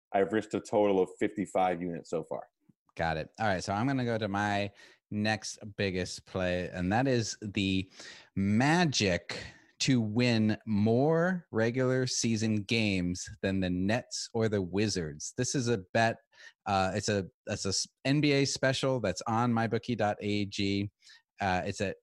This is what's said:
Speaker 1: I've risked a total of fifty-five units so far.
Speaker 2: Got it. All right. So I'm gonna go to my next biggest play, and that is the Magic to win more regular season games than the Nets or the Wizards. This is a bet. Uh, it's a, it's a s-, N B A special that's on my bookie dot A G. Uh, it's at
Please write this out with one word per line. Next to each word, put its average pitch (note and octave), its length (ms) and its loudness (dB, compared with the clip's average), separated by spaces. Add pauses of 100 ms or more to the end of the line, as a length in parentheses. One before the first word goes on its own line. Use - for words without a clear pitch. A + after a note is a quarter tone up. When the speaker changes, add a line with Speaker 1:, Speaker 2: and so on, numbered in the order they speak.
(140)
Speaker 1:
I've G2 180 2
risked A2 220 -2
a G2+ 60 0
total G2+ 420 4
of F2+ 60 0 (100)
fifty-five F#2 640 0
units E2+ 280 -8
so E2 120 -2
far. - 200 -8 (540)
Speaker 2:
Got E2 200 0
it. D#2 140 -6 (100)
All A2 60 0
right. F#2 180 0
So G2+ 80 -4
I'm G#2 140 0
gonna C3+ 180 0
go A#2+ 140 -2
to G#2+ 100 -2
my G2+ 420 0 (400)
next G#2+ 480 -2 (200)
biggest F#2 480 -2
play, F2+ 460 -2
and F2+ 200 0
that B2+ 160 2
is A#2+ 320 0
the F#2+ 480 0 (480)
Magic G#2+ 1040 2 (380)
to B2+ 200 4
win A2 560 2 (100)
more C#3+ 840 2
regular B2+ 560 2
season A2+ 560 0
games G2 680 0 (140)
than F#2+ 160 0
the F#2 120 0
Nets F#2+ 640 -2
or A2 160 0
the G2+ 140 0
Wizards. F2+ 760 -2
This B2 180 -2
is B2 140 -2
a A#2+ 100 2 (160)
bet. A2+ 240 2 (480)
Uh, F#2+ 280 2
it's G#2 140 -4
a, G2+ 160 2 (220)
it's G#2 180 -4
a G2 60 -2
s-, - 180 -2 (160)
N C#3 160 2
B D3 120 4
A C#3 120 4
special C3 560 0
that's G2 260 -2
on A#2 260 2
my A2+ 140 2
bookie A2+ 300 -2
dot G#2 240 0
A G#2 240 0
G. G2+ 460 -2 (500)
Uh, F#2 240 2
it's G2 160 -6
at F#2+ 220 -4